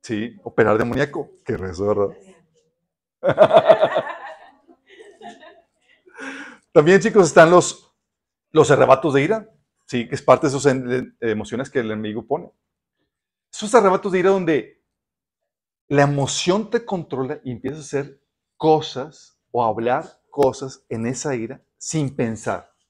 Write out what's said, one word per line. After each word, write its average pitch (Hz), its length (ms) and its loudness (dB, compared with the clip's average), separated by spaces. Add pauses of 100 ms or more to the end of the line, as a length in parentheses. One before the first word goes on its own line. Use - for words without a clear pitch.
Sí, 113 420 -8
operar 107 340 2
demoníaco. 120 520 -4 (140)
Qué - 140 -6
rezo, 92 300 -6
¿verdad? 101 280 -2 (1040)
<laughs> - 840 4 (2750)
También, 175 300 4
chicos, 208 260 4
están 165 240 6
los, - 420 0 (580)
los 151 200 4
arrebatos 131 420 4
de 139 100 2
ira, 208 260 -4 (360)
¿sí? 120 220 -6
Que - 80 -8
es - 60 -8
parte 131 260 4
de 135 80 -2
esas 131 160 -4
en-, 127 160 -4
de 123 320 -6
emociones 113 500 -6
que 139 100 -4
el 110 120 -4
enemigo 107 340 -8
pone. 160 240 -6 (1000)
Esos 214 240 -4
arrebatos 190 380 4
de 185 60 0
ira 180 100 2
donde 165 520 -2 (1080)
la 143 140 2
emoción 143 680 -2
te 233 160 -4
controla 147 580 -8
y 131 80 -10
empiezas 131 280 -10
a - 20 -18
hacer 143 400 -10 (340)
cosas 156 840 -2 (140)
o 120 140 -2
a - 20 0
hablar 117 380 -2 (240)
cosas 135 580 -4
en 113 200 -6
esa 131 280 -6
ira 113 240 -10 (180)
sin 139 380 -6
pensar. 110 560 -6 (180)